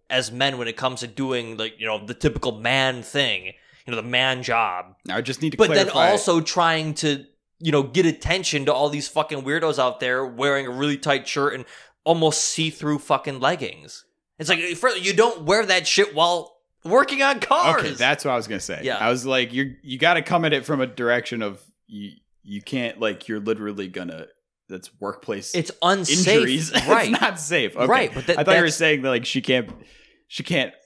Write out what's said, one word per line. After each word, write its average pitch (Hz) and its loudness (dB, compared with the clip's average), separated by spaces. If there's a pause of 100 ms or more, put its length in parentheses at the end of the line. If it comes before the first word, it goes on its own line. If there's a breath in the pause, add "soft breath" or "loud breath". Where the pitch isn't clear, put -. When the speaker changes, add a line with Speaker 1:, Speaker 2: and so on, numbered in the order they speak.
Speaker 1:
as 127 0
men 131 -2
when 120 -6
it 113 -8
comes 127 -4
to 123 -8
doing, 120 -4
like, 110 -8
you 110 -4
know, 107 -4
the 113 -10
typical 113 -2
man 127 0
thing, 107 -2
you - -18
know, 120 -4
the 110 -4
man 127 0
job. 107 -2 (100)
Speaker 2:
Now, 92 -4
I 117 0
just 127 -6
need 160 0
to - -6
Speaker 1:
But 220 6
then 160 4
Speaker 2:
clarify. 170 4
Speaker 1:
also 190 2
trying 160 0
to, 147 -2 (340)
you 160 -2
know, 143 4
get 139 2
attention 156 -2
to 147 2
all 139 2
these 143 -6
fucking 151 -4
weirdos 151 -2
out 127 0
there 127 -2
wearing 135 -2
a - -6
really 143 -2
tight 139 -2
shirt 139 -2
and 127 -10 (400 loud breath)
almost 160 2
see-through 151 -2
fucking 135 -4
leggings. 120 -4 (340)
It's 156 -6
like, 175 2 (160)
for, 247 2
you 190 -2
don't 208 4
wear 202 4
that 185 2
shit 202 2
while 170 0 (280)
working 269 2
on 269 2
cars. 302 4
Speaker 2:
Okay, 151 -4
that's 127 2
what 143 0
I 123 2
was 110 -4
gonna 104 -6
say. 87 -8
Speaker 1:
Yeah. 120 -2
Speaker 2:
I 110 2
was 127 -2
like, 127 0
"You're, 135 -4 (100)
you 131 -10
gotta 165 4
come 170 0
at 151 2
it 135 0
from 143 -2
a 131 2
direction 120 -2
of 101 -6 (280)
you, 104 -14 (320)
you 101 -10
can't, 120 -4
like, 107 -2
you're 107 -4
literally 104 -4
gonna, 87 -10 (420)
that's 92 -14 (100)
workplace 101 -6
Speaker 1:
It's 165 -2 (120)
unsafe. 180 2
Speaker 2:
injuries." 175 4
<laughs> 240 2
Speaker 1:
Right. 214 4
Speaker 2:
It's 240 2
not 190 0
safe. 143 0
Okay. 123 2
Speaker 1:
Right, 214 2
but 131 -6
that, 170 4
Speaker 2:
I 151 0
thought 190 4
you 190 8
were 170 4
Speaker 1:
that's 151 0
Speaker 2:
saying 151 2
that, 135 0
like, 120 0
she 131 -2
can't, 127 2 (580 soft breath)
she - -10
can't, 151 -2 (120)